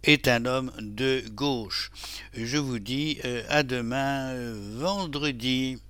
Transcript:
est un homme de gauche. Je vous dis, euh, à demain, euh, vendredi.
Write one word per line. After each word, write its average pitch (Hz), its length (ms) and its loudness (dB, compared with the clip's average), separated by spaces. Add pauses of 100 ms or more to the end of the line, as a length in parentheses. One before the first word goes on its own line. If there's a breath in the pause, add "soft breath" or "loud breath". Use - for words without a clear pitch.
est 147 260 6
un 117 160 6
homme 127 340 0
de 127 520 0
gauche. 117 600 -2 (440 loud breath)
Je 117 240 -2
vous 127 220 0
dis, 139 440 -2
euh, 123 240 -2
à 147 140 4
demain, 131 720 0
euh, 110 420 -6
vendredi. 135 1000 0 (120)